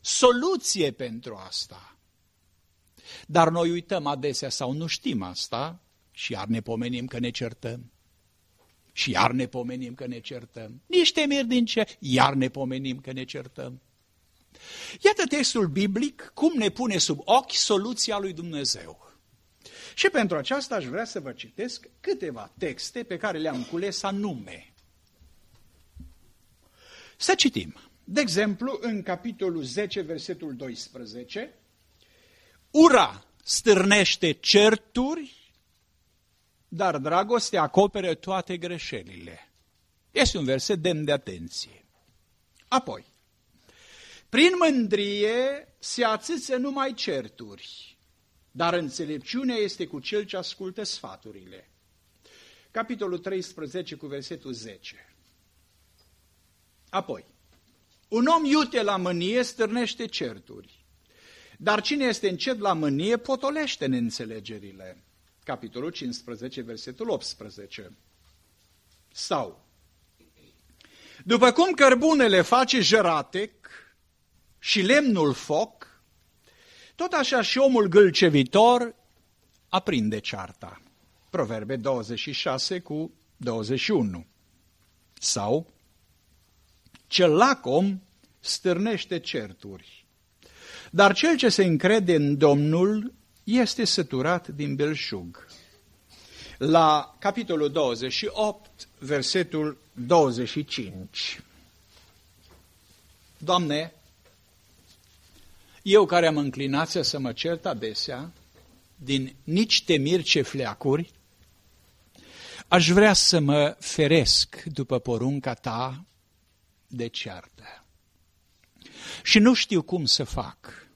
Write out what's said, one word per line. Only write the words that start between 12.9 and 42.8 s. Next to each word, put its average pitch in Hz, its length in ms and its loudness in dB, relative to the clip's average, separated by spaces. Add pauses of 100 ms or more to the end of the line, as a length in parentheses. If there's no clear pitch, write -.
că 131 120 -14
ne 131 120 -10
certăm. 131 560 -14 (1200)
Iată 403 260 2
textul 254 400 0
biblic, 196 680 -4
cum 320 220 2
ne 214 120 0
pune 220 300 -2
sub 151 260 0
ochi 254 280 2
soluția 214 680 -2
lui 196 140 -6
Dumnezeu. 143 800 -8 (840)
Și - 140 0
pentru 208 280 0
aceasta 262 380 -4
aș 190 100 -4
vrea 156 200 -6
să 220 160 -10
vă 131 120 -14
citesc - 560 -14 (120)
câteva 143 580 -8
texte 175 440 -8
pe 190 140 -10
care 180 220 -6
le-am 147 240 -4
cules 175 400 -6
anume. 196 720 -8 (2500)
Să - 180 2
citim. - 420 -2 (280)
De 196 160 -2
exemplu, 214 600 -2
în 214 220 -6
capitolul 180 600 -6
zece, 196 380 -6
versetul 160 560 -8
doisprezece: 123 960 -12 (1160)
„Ura 254 540 6 (200)
stârnește 196 880 4
certuri, 240 1200 2 (1160)
dar 175 300 -2
dragostea 185 640 0
acoperă 185 520 2
toate 185 420 -6
greșelile.” 92 960 -12 (580)
Este 262 280 0
un 156 60 -2
verset 135 340 0
demn 156 260 -2
de 147 80 0
atenție. - 720 -8 (840)
Apoi: 247 360 -4 (1200)